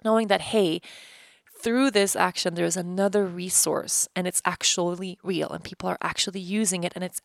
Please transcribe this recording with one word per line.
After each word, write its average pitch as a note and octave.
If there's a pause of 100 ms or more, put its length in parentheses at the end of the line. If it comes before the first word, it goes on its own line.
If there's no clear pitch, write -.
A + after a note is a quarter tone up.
knowing A3
that, F#3+
hey, F3 (840)
through B3+
this G3+
action, F3+
there E3+
is E3+
another F#3+
resource, F3
and F3+
it's -
actually F3+
real, E3+
and E3
people -
are F3+
actually F#3
using F#3+
it, -
and F3+
it's -